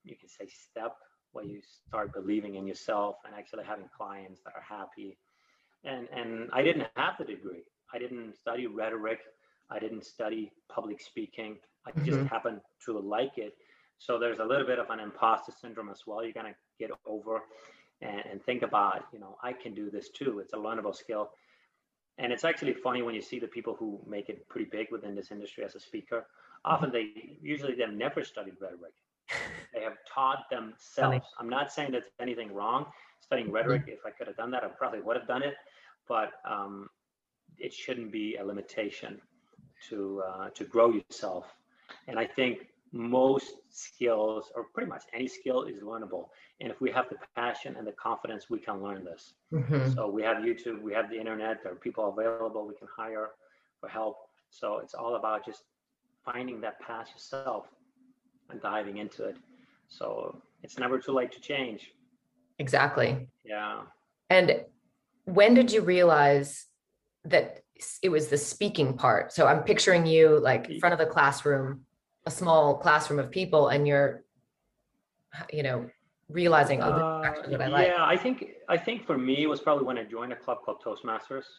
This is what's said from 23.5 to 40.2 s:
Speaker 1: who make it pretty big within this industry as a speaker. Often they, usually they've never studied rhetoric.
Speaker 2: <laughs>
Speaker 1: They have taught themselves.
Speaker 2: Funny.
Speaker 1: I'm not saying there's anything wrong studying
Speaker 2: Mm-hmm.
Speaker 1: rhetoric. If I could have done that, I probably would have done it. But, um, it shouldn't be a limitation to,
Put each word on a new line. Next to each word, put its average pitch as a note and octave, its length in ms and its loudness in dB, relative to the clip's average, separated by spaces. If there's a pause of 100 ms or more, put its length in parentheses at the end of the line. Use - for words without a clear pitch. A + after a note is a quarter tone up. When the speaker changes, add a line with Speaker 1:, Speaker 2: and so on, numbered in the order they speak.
Speaker 1:
who G#2 280 -8
make G2+ 220 -10
it - 200 -14
pretty A2+ 220 -8
big G#2+ 220 -6
within G#2 220 -10
this G2+ 160 -12
industry G#2 340 -12
as G2 100 -12
a G#2 60 -18
speaker. - 460 -8 (380)
Often D#3 280 0
they, - 500 -6
usually C#3+ 320 -6
they've A#2 160 -2
never B2 340 -6
studied G2 360 -14
rhetoric. F2 320 -14 (360)
Speaker 2:
<laughs> - 60 -8 (400)
Speaker 1:
They A2+ 80 -6
have A2 140 -6 (160)
taught C3+ 380 2
themselves. A2+ 460 -10
Speaker 2:
Funny. C3 260 2 (160)
Speaker 1:
I'm A#2 120 -8
not C3+ 220 -2
saying C#3+ 200 -4
there's B2 180 -4 (100)
anything A#2 340 -6
wrong A#2 320 -2 (340)
studying A#2+ 280 -4
Speaker 2:
Mm-hmm. G2+ 60 -4
Speaker 1:
rhetoric. B2 320 2
If - 200 -14
I G#2+ 40 -10
could - 160 -12
have G2 100 -12
done A#2 160 -6
that, B2 120 -2
I G2+ 40 -6
probably A2 320 -6
would A2 160 -2
have A#2 120 -4
done B2+ 140 -2
it. C#3+ 120 -4 (540)
But, A2 240 -2 (160)
um, G2+ 400 -8 (680)
it - 140 -10
shouldn't A#2 400 -10
be G#2+ 240 -6
a G2+ 80 -8
limitation G2+ 760 -8 (680)
to, G2 380 -6